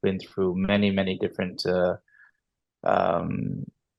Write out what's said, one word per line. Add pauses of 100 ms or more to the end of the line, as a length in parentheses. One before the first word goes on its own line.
been
through
many,
many (100)
different,
uh, (920)
um, (360)